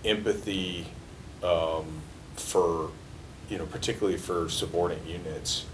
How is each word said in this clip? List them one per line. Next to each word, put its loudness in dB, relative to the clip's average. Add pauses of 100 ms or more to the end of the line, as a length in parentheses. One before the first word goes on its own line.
empathy, 2 (560)
um, 4 (500)
for, 4 (580)
you -2
know, -2
particularly 0
for 0
subordinate 2
units -4